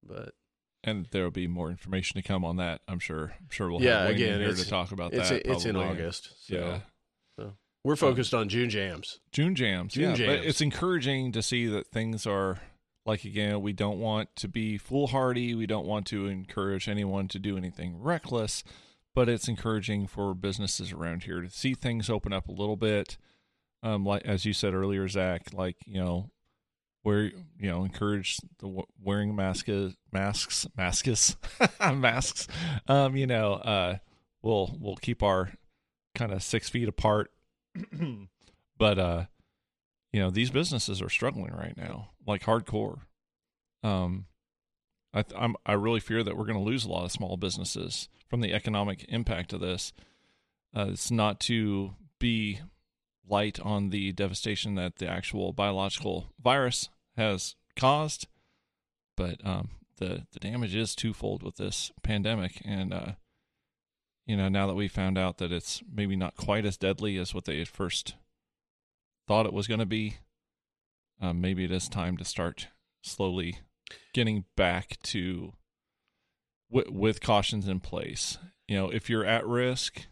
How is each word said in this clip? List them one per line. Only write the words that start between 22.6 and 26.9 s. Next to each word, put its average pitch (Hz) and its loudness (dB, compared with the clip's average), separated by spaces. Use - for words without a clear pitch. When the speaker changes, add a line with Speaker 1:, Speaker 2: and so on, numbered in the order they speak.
Speaker 2:
bit. 104 2
Um, 107 0
like, 101 2
as 95 2
you 107 2
said 95 2
earlier, 95 2
Zach, 92 0
like, 92 -2
you 95 -2
know, 90 0